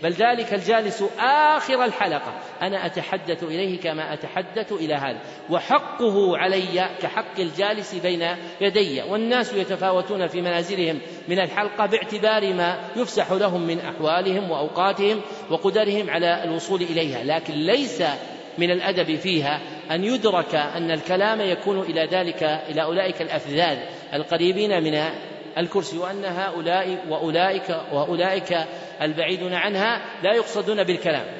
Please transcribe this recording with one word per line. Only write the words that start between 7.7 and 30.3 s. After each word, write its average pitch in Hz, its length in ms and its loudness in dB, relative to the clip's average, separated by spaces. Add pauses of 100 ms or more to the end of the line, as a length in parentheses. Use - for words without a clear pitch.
بين 175 320 0 (340)
يدي، 190 400 2
والناس 220 520 0
يتفاوتون 185 760 0
في 175 140 -2
منازلهم 170 580 0 (280)
من 180 120 2
الحلقة 202 460 0
باعتبار 208 680 2
ما 175 260 2 (160)
يفسح 220 360 0
لهم 190 300 2
من 165 180 0
أحوالهم 180 720 0
وأوقاتهم 196 680 2 (280)
وقدرهم 202 600 2
على 170 340 2
الوصول 170 380 0
إليها، 160 420 0
لكن 160 300 0
ليس 190 500 0 (540)
من 175 140 2
الأدب 175 440 0
فيها 151 460 0 (300)
أن 170 120 0
يدرك 202 520 2
أن 160 360 0
الكلام 185 500 2
يكون 190 380 0
إلى 160 320 0
ذلك، 180 320 0
إلى 156 400 0
أولئك 180 380 0
الأفذاذ 156 560 0 (360)
القريبين 175 680 2
من 151 180 2 (560)
الكرسي، 170 400 -2
وأن 196 280 -6
هؤلاء 180 720 0 (120)
وأولئك، 165 680 0 (160)
وأولئك 175 640 0 (440)
البعيدون 170 520 -2
عنها 196 480 0 (220)
لا 196 100 6